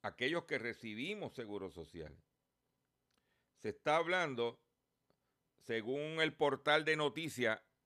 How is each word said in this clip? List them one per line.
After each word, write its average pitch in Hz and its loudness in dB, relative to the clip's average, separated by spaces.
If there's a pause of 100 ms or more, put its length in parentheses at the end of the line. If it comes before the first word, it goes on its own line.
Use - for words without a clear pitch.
aquellos 147 0
que 135 -2
recibimos 120 -6
seguro 101 -6
social, 80 -12 (1400)
se 110 -6
está 151 0
hablando, 160 0 (1000)
según 143 -2
el 160 2
portal 147 4
de 156 4
noticias 135 0 (260)